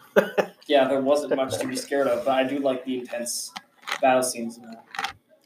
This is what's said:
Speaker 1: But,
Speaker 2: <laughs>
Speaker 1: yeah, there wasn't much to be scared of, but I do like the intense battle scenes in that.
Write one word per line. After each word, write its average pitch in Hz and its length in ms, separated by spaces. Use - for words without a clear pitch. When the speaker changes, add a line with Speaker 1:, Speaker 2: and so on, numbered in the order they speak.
Speaker 1:
But, - 460
Speaker 2:
<laughs> - 60
Speaker 1:
yeah, 139 200
there 135 140
wasn't 143 340
much 135 240
to 131 80
be 127 100
scared 139 300
of, 120 180
but 135 80
I 131 120
do 139 140
like 131 260
the 127 160
intense - 520
battle 127 220
scenes 117 360
in - 80
that. 113 180